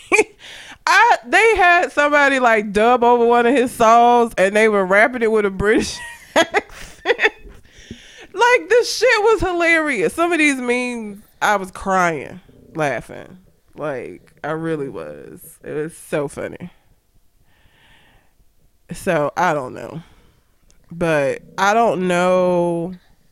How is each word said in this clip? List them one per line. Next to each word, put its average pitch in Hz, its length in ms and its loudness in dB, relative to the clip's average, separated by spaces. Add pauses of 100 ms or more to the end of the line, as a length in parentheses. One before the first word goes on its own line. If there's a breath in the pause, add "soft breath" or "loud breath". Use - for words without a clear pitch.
(120)
Like, 415 240 2 (500 loud breath)
I, 392 400 4
they 392 300 4
had 349 360 4
somebody, 294 480 2
like, 220 320 2
dub 233 320 2
over 240 200 4
one 240 220 4
of 247 80 2
his 262 160 0
songs, 233 680 4
and 196 200 2
they 220 120 4
were 202 160 0
rapping 226 380 2
it 220 80 0
with 220 160 0
a 196 40 -2
British 202 460 -2 (200)
<laughs> - 180 -12
accent. - 1000 -2 (1000 loud breath)
Like, 392 360 2
the 453 200 4
shit 466 340 0
was 440 180 2
hilarious. 320 720 0
Some 339 180 -2
of 330 60 -2
these 294 180 0
memes, 240 680 -6 (180)
I 208 160 0
was 190 140 -8
crying, 180 720 -4 (340)
laughing. 143 640 -6 (380)
Like, 120 560 -12 (100)
I 143 80 -8
really 160 380 -6
was. 78 720 -16
It - 120 -14
was 156 220 -8
so - 300 -6
funny. 101 440 -12 (2250 soft breath)
So, 160 440 -2
I 175 180 0
don't 123 200 -6
know. - 280 -14 (880 soft breath)
But 160 520 -2 (140)
I 196 160 2
don't 185 360 0
know, 180 840 0 (380)